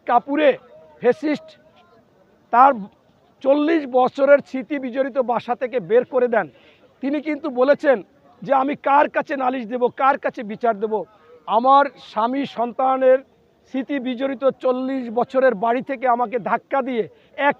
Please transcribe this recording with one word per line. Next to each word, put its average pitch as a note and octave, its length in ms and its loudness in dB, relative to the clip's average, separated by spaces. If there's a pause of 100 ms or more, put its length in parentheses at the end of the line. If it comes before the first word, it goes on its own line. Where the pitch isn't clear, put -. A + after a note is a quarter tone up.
কাপড়ে C4+ 520 2 (420)
ফ্যাসিস্ট C#4 600 -2 (920)
তার C4 220 6 (680)
চল্লিশ D4 500 0
বছরের C4+ 540 4
স্মৃতি C4 340 -8
বিজড়িত C4 380 -4
বাসা A#3+ 380 -4
থেকে B3 240 -6
বের G#3+ 260 2
করে B3 220 0
দেন, G#3+ 200 0 (540)
তিনি C#4 200 -4
কিন্তু D4+ 280 -6
বলেছেন B3+ 540 2 (380)
যে, A3+ 120 -2
"আমি C4+ 220 0
কার C#4+ 340 2
কাছে D4 280 -4
নালিশ B3+ 300 -4
দেব, A#3+ 200 -2
কার C4+ 300 0
কাছে C4 260 -8
বিচার G#3+ 360 -4
দেব? G#3+ 240 -4 (420)
আমার C4 400 4 (120)
স্বামী B3+ 480 -4
সন্তানের C4 720 0 (460)
স্মৃতি C4+ 340 -6
বিজড়িত B3+ 500 -2
চল্লিশ C4 600 -4
বছরের B3 460 0
বাড়ি A#3 260 -2
থেকে C4 260 -6
আমাকে A#3+ 320 0
ধাক্কা A3+ 420 -2
দিয়ে A#3 280 -4 (280)
এক C#4 220 0